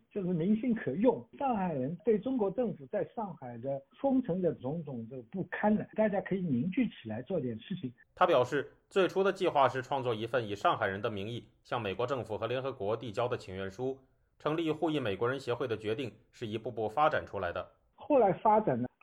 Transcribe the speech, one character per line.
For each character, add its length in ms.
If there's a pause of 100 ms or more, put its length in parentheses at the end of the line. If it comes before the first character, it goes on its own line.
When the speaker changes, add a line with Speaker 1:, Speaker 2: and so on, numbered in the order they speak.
(100)
Speaker 1:
就 120
是 100
民 260
心 160
可 180
用。 300 (160)
上 160
海 200
人 280
对 160
中 200
国 120
政 240
府 120
在 280
上 220
海 220
的 200 (220)
封 220
城 180
的 140
种 320
种 240
的 100 (100)
不 200
堪 240
呢， 100 (100)
大 140
家 140
可 120
以 60
凝 300
聚 180
起 220
来 100
做 180
点 220
事 160
情。 160 (220)
Speaker 2:
他 120
表 160
示， 300 (160)
最 180
初 160
的 80
计 180
划 200
是 140
创 200
作 120
一 120
份 220
以 60
上 240
海 80
人 120
的 120
名 180
义 180 (160)
向 160
美 140
国 140
政 180
府 140
和 80
联 160
合 100
国 240
递 160
交 160
的 80
请 180
愿 160
书， 280 (400)
成 180
立 140
互 180
益 100
美 160
国 140
人 100
协 140
会 160
的 80
决 180
定 160 (220)
是 140
一 100
步 140
步 180
发 180
展 200
出 120
来 140
的。 160 (280)
Speaker 1:
后 220
来 140
发 260
展 220
呢， 80 (140)